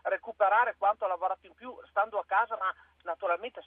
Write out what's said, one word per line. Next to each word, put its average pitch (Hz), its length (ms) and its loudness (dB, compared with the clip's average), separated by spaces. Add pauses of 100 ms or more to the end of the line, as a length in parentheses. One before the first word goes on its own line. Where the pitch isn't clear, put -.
recuperare 202 720 2
quanto 208 280 0
ha 196 40 -2
lavorato 185 380 -4
in 170 80 -20
più 247 180 -16 (160)
stando 208 300 -2
a 180 80 -2
casa, 220 320 0
ma 185 160 -4 (300)
naturalmente 175 640 -4